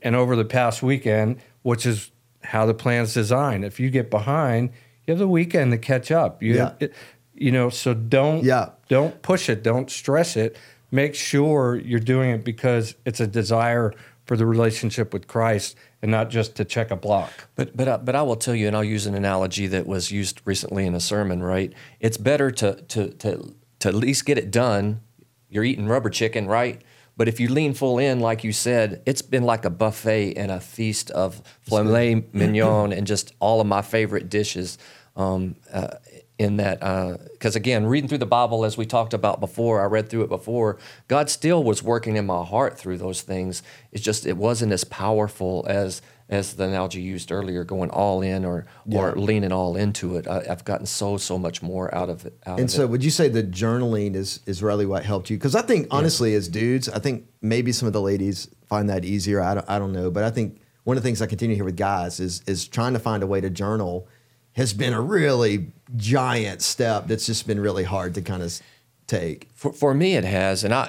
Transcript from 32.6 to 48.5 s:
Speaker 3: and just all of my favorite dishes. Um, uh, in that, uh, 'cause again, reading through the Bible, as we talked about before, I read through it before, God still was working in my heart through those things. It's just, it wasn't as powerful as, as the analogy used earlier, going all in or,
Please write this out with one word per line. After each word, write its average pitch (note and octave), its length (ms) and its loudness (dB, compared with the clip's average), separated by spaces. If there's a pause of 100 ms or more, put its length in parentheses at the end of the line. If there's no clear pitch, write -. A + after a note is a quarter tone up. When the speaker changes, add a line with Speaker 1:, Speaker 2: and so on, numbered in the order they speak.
Speaker 3:
and G2 140 -2
just G2+ 320 -4
all A2 220 4
of G#2 60 2
my G2 160 2
favorite G2+ 460 0
dishes. F#2+ 480 -2 (380)
Um, F#2 400 -2 (160)
uh, F#2+ 180 -4 (480)
in G#2 200 2
that, G2+ 260 -2
uh, F#2 340 -2 (220)
'cause G#2+ 160 0
again, A2 320 2
reading C3+ 200 2
through C#3+ 120 -2
the B2 80 -2
Bible, A#2 360 2
as G#2+ 140 -2
we A2+ 80 -2
talked A2+ 300 0
about G#2 240 0
before, A2 420 0
I G2 40 2
read A2 220 0
through A2+ 140 -2
it G#2+ 80 -2
before, G#2+ 480 -2 (300)
God D3 240 2
still E3 320 2
was A2 180 2
working A2+ 340 0
in G#2 120 0
my F2 160 0
heart G#2+ 340 0
through F#2 220 -8
those F#2 240 -8
things. F#2 400 -6 (280)
It's G#2+ 120 -8
just, G#2+ 240 -2
it F#2 100 -2
wasn't A2+ 340 0
as F#2 120 0
powerful G2+ 840 -2
as, G2 360 -2 (260)
as G2 240 -4
the G2 120 -4
analogy F#2 360 -4
used F2+ 300 -8
earlier, F2+ 320 -4
going F2+ 260 -4
all G2 320 0
in F#2+ 240 -2
or, F2 120 -2